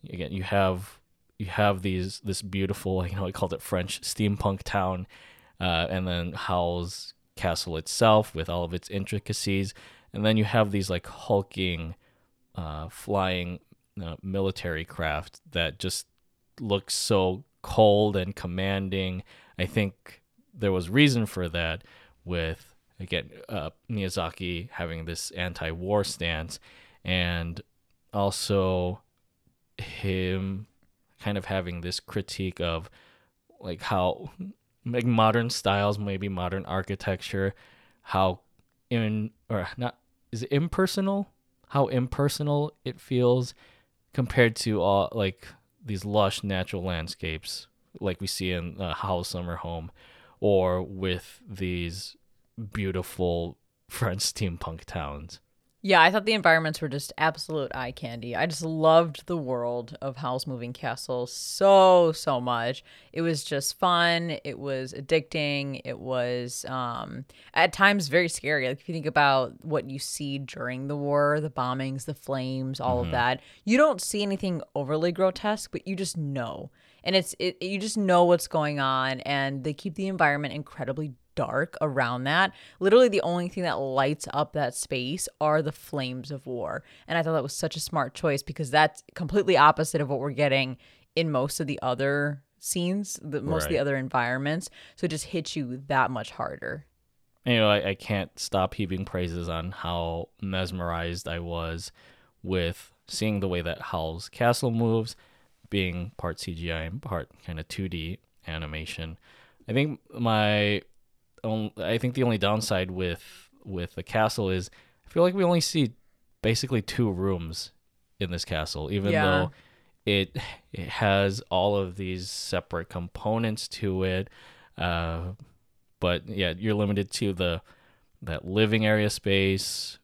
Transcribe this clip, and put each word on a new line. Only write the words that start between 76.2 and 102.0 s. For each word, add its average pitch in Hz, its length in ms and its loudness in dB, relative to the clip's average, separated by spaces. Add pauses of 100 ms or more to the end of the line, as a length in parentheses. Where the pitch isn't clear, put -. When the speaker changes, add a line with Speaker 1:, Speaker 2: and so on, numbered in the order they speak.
Speaker 2:
And 185 100 0
it's, 185 240 2
it, 180 240 0
you 190 160 -2
just 214 180 -4
know 185 280 8
what's 175 240 4
going 151 320 0
on, 131 400 0
and 139 420 -2
they 151 100 -2
keep 160 220 -8
the 190 120 -4
environment 147 460 2
incredibly 143 600 -6 (220)
dark 135 440 -2
around 127 460 0
that. 170 260 2 (300)
Literally 226 260 8
the 202 140 2
only 175 260 0
thing 180 160 -6
that 139 160 -2
lights 139 540 0
up 147 180 0
that 139 240 -2
space - 540 -4 (100)
are 156 220 4
the 147 100 -2
flames 131 600 -8
of 135 140 -10
war. 120 380 -6 (240)
And 165 100 -2
I 165 60 2
thought 160 80 0
that 156 120 2
was 139 120 -6
such 165 220 -4
a - 20 -8
smart 143 340 -2
choice, 143 300 0
because 135 260 -6
that's 151 320 4 (140)
completely 180 400 2
opposite 151 460 6
of 135 80 -2
what 139 100 0
we're 139 120 -4
getting 131 440 2 (400)
in 160 160 2
most 139 300 0
of 147 60 -2
the 143 140 -4
other 139 640 0 (140)
scenes, 185 640 -4
the, 143 180 -4
most 156 220 0
of 147 60 -2
the 160 60 0
Speaker 1:
Right. - 60 2
Speaker 2:
other 143 140 0
environments. 131 760 -2 (280)
So - 80 -4
it 165 60 0
just 151 160 -6
hits - 280 -4
you 131 320 -6
that 131 240 2
much 113 200 -6
harder. - 540 -8 (600)
Speaker 1:
You 123 100 4
know, 110 140 6
I, 104 220 4
I 95 40 0
can't - 420 -4
stop 92 360 0
heaping 95 320 -2
praises 87 420 -4
on 82 240 -4
how 85 560 -4 (140)
mesmerized 87 880 -4
I 85 100 -4
was 85 540 -6 (500)